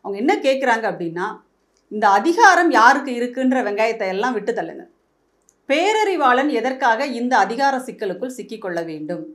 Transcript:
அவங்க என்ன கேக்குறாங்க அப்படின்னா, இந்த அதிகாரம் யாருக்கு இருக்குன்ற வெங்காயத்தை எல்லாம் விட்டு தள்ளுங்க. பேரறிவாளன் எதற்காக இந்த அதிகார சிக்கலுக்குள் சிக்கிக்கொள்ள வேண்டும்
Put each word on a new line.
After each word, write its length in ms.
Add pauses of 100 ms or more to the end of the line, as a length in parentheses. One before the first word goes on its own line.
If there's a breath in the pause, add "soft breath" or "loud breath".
அவங்க 180
என்ன 160
கேக்குறாங்க 580
அப்படின்னா, 440 (520)
இந்த 200
அதிகாரம் 600
யாருக்கு 400
இருக்குன்ற 520
வெங்காயத்தை 440
எல்லாம் 260
விட்டு 180
தள்ளுங்க. 340 (840)
பேரறிவாளன் 840
எதற்காக 560
இந்த 320
அதிகார 400
சிக்கலுக்குள் 580
சிக்கிக்கொள்ள 500
வேண்டும் 500